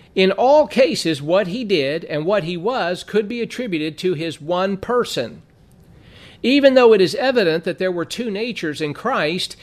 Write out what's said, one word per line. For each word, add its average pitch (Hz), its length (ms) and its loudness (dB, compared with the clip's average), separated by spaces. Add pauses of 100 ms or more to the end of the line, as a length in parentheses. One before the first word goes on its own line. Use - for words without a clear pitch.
(140)
in 190 180 4
all 277 340 4
cases 160 560 0
what 180 240 0
he 226 180 -6
did 165 400 -2
and 156 220 -6
what 202 180 0
he 175 140 -6
was 185 460 -4
could 214 220 -2
be 233 140 -6
attributed 165 560 -6
to 185 160 -2
his 156 260 -8
one 180 380 -2
person. 196 640 -4 (1000)
Even 269 340 4
though 247 180 8
it 208 80 6
is 175 160 2
evident 208 480 0
that 170 140 -4
there 185 120 -2
were 170 140 -4
two 226 260 -8
natures 190 500 -6
in 147 140 -4
Christ, 185 680 -4